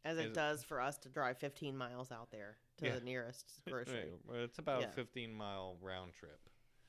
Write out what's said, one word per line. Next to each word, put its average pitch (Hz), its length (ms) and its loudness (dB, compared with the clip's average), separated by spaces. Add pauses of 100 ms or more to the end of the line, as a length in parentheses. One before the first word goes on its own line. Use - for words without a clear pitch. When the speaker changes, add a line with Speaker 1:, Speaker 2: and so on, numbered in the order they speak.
Speaker 1:
As 165 140 2
it 156 120 4
Speaker 2:
As 113 40 -2
Speaker 1:
does 151 320 4
for 139 160 0
us 139 180 4
to 131 120 -14
drive 127 260 4
fifteen 139 400 0
miles 123 340 -2
out 117 200 -8
there 107 260 -8 (220)
to 151 80 2
Speaker 2:
Yeah. 120 80 6
Speaker 1:
the 127 100 0
nearest 123 600 -4
Speaker 2:
<laughs> - 40 -6
Speaker 1:
grocery. 127 300 -2
Speaker 2:
Right. 82 140 -2 (120)
Well, 120 200 0
it's 120 140 -4
about 147 220 4
Speaker 1:
Yeah. 120 80 2
Speaker 2:
a 95 40 -6
fifteen 117 420 -2
mile 98 480 -2
round 92 320 -4
trip. 73 260 -14 (480)